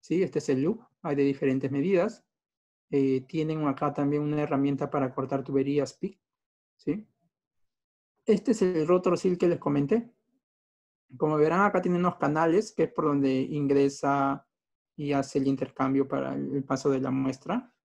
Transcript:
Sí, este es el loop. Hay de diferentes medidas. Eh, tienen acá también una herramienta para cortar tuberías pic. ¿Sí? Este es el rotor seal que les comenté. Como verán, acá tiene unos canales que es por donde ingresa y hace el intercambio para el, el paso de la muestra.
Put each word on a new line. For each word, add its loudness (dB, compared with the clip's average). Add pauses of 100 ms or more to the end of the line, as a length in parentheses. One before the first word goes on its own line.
Sí, 0
este -2
es -10
el 2
loop. -2 (200)
Hay -2
de 2
diferentes 0
medidas. 0 (680)
Eh, 2
tienen -4
acá -2
también 0
una -2
herramienta 0
para -2
cortar -4
tuberías -2
pic. -10 (560)
¿Sí? -6 (1200)
Este 2
es 2
el 2
rotor 2
seal 0
que 2
les 0
comenté. 0 (1040)
Como 0
verán, 4
acá 2
tiene 0
unos 0
canales 2
que 0
es -2
por -2
donde 2
ingresa 0 (500)
y -4
hace -2
el 0
intercambio 0
para -4
el, -4
el -4
paso -2
de 0
la -2
muestra. -4 (120)